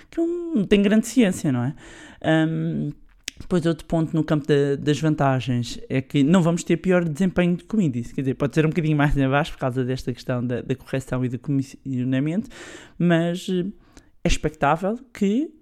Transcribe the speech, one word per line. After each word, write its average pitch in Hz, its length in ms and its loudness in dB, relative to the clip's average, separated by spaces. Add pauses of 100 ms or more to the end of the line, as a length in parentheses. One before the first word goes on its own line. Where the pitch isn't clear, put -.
que - 100 -8
eu 339 80 0
não 339 360 -2
tenho 202 200 4
grande 214 240 4
ciência, 185 440 0
não 120 120 0
é? 139 120 -4 (460)
Ahm, 160 720 0 (460)
depois - 280 -2
outro 165 200 -2
ponto 165 300 -2
no 156 80 2
campo 156 240 -2
da, 143 300 2
das 139 220 0
vantagens 131 800 0 (120)
é 131 120 0
que 143 220 0
não 175 180 6
vamos 170 220 0
ter 170 140 0
pior 180 260 2
desempenho 175 540 0
do - 80 -12
que - 100 -6
o 214 60 2
índice, 120 320 -2
quer - 80 -6
dizer, 131 140 -2
pode 143 200 -2
ser 160 100 4
um 160 40 2
bocadinho 156 260 0
mais 143 220 2
em 135 100 2
baixo 143 240 0
por - 80 -14
causa 131 240 -2
desta 127 300 -4
questão 123 320 -4
da, 120 160 -4
da 127 140 -4
correção 127 500 -4
e - 20 0
do 120 100 -4
comissionamento, 135 1120 -2 (480)
mas, 170 520 2
eh, 180 160 0 (580)
é - 40 2
expectável 165 680 0 (160)
que 214 380 0 (100)